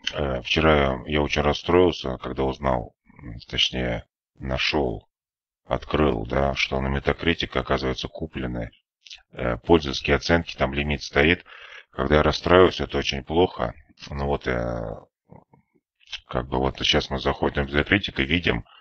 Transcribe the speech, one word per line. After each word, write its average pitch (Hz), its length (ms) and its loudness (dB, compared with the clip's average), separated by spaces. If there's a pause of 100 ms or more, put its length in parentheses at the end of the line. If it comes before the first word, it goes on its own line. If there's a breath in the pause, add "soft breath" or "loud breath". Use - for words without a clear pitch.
(140)
э, 65 280 -4
вчера 71 640 2
я 76 160 0
очень 73 220 0
расстроился, 73 760 2
когда 64 260 -6
узнал, 65 500 -2 (300)
м, 57 240 -14
точнее, 62 580 -4 (320)
нашёл, 65 720 -2 (580)
открыл, 64 600 0
да, 67 300 0
что 67 260 -2
на 67 120 -2
Metacritic, 71 640 -2
оказывается, 65 520 -4
куплены, 64 640 -8 (600 loud breath)
э, 60 240 -4
пользовательские 71 600 2
оценки, - 400 0
там 67 160 0
лимит 73 300 -2
стоит. 80 420 2 (440 loud breath)
Когда 67 260 0
я 90 80 6
расстраиваюсь, 87 580 6
это 71 160 -4
очень 69 260 -4
плохо. 78 500 0 (360)
Ну 69 160 -6
вот, 69 200 -2
э, 58 500 -4 (1300)
как 64 220 -4
бы 65 80 -2
вот 65 220 0
сейчас 71 300 0
мы 69 80 -4
заходим 71 480 -2
в 69 80 -8
Metacritic 73 480 0
и 67 40 0
видим, 73 400 0 (160 soft breath)